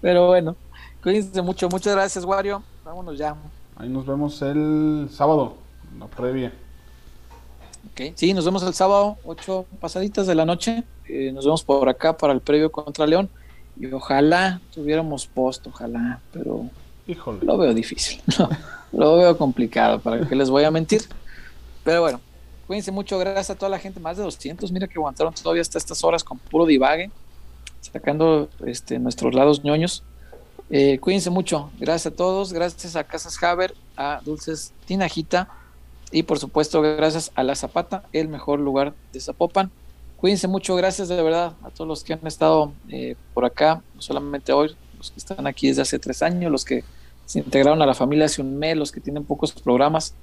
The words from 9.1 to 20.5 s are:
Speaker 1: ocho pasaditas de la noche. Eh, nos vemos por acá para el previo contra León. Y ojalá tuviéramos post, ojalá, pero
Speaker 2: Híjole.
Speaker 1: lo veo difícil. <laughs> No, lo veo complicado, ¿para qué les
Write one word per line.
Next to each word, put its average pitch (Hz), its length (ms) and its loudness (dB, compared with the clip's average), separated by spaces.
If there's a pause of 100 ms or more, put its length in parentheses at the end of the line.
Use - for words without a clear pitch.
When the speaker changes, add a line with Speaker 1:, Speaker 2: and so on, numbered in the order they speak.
Speaker 1:
ocho 185 420 -8 (140)
pasaditas 190 460 -4
de 180 80 2
la 160 120 4
noche. 226 380 -2 (240)
Eh, 135 240 -6
nos 135 120 -8
vemos 160 200 4
por 139 240 4
acá 160 280 2
para 147 160 2
el 127 80 2
previo 151 300 2
contra 151 360 -4
León. 180 220 4 (500)
Y 123 140 -10
ojalá 165 680 2 (120)
tuviéramos 151 540 -4
post, 131 400 -4
ojalá, 120 540 -6 (120)
pero - 340 -6 (400)
Speaker 2:
Híjole. 120 360 -8
Speaker 1:
lo - 160 2
veo 143 160 4
difícil. - 520 -4
<laughs> - 40 0 (600)
No, - 120 2
lo 160 140 8
veo 175 200 6
complicado, 120 640 2
¿para 117 280 -2
qué - 60 -2
les 135 160 2